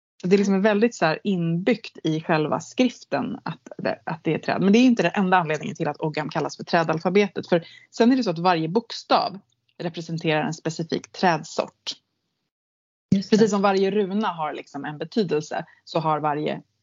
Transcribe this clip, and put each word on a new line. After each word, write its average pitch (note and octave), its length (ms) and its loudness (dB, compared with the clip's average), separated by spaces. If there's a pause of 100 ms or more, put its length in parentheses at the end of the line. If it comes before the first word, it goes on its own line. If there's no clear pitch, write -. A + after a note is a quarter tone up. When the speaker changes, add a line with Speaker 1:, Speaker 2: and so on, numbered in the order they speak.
(220)
Speaker 1:
Så F#3 60 -4
det F#3+ 80 6
är - 20 6
liksom G3 240 2
väldigt G#3+ 340 2
så F3 100 0
här D#3 180 0
inbyggt F3+ 800 0
i D#3 180 0
själva D#3 380 0
skriften - 840 -4
att - 240 -10 (100)
det, - 280 -4
att - 180 -8
det D#3+ 100 0
är - 60 0
träd. - 220 -2
Men G3 120 6
det A#3 60 8
är B3+ 60 6
inte A#3 180 4
den E3+ 120 2
enda F#3 220 2
anledningen D3+ 380 -2
till D#3 120 -4
att D3 140 -4
Ogham D3+ 280 -4
kallas D3 280 -4
för E3+ 60 -14
trädalfabetet. F3 840 0
För E3+ 140 4 (280)
sen A#3 200 4
är C4+ 40 4
det B3+ 80 0
så G3 60 0
att E3+ 100 -4
varje E3+ 280 2
bokstav G3+ 720 -2 (380)
representerar E3 640 -2
en D#3 100 -4
specifik - 580 -6
trädsort. - 800 -2 (1200)
Speaker 2:
Just G3 140 -4
det. G#3+ 80 4
Speaker 1:
Precis G#3+ 140 4
som G3+ 100 0
varje G3 300 2
runa G3+ 360 -2
har D#3 260 -6
liksom C#3 320 -12
en D3+ 120 -10
betydelse, D#3+ 680 -4 (200)
så - 140 -4
har D#3 200 0
varje, D3 420 -4 (220)